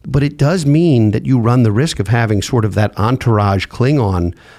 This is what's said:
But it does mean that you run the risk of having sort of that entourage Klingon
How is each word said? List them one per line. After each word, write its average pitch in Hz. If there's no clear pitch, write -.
But 135
it 143
does 156
mean 143
that 113
you 131
run 120
the 113
risk 131
of 95
having 110
sort 113
of 98
that 104
entourage 104
Klingon 101